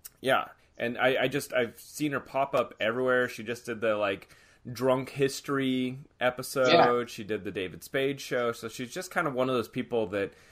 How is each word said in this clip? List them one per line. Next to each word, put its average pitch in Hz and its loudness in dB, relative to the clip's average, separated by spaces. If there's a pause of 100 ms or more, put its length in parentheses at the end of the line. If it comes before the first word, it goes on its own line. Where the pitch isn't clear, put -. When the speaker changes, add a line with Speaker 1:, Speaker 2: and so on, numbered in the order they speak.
(200)
Speaker 1:
yeah. 123 0 (340)
And 117 -4
I, 127 4
I 131 4
just, 135 -4
I've 120 0
seen 147 -6
her 127 0
pop 135 -2
up 120 0
everywhere. 123 2
She - -12
just 120 -8
did 110 -6
the, 110 2
like, 98 -2 (400)
drunk 127 0
history 131 0 (200)
episode. 127 2
Speaker 2:
Yeah. 120 6
Speaker 1:
She 113 -10
did 101 -4
the 101 -6
David 90 -6
Spade 139 -2
show. 120 -2
So 117 -8
she's 120 -10
just 180 -10
kind 170 0
of 131 -4
one 127 2
of 131 0
those 117 0
people 117 -2
that 98 -2 (180)